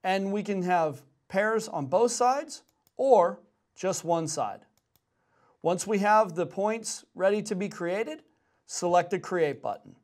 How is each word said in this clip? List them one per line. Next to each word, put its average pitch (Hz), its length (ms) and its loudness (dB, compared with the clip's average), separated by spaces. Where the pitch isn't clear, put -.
and 196 280 -2
we 208 100 -2
can 202 220 -4
have 165 400 0
pairs 214 400 0
on 143 180 -6
both 208 260 2
sides 269 520 -2
or 208 400 6
just - 280 -4
one 165 240 0
side. 117 340 -6
Once 170 240 -2
we 208 140 0
have 208 340 4
the 165 140 -2
points 214 680 -6
ready 202 300 0
to 208 120 -6
be 190 140 -4
created, 208 540 -6
select 175 460 2
the 190 80 -2
Create 160 420 -2
button. - 420 -8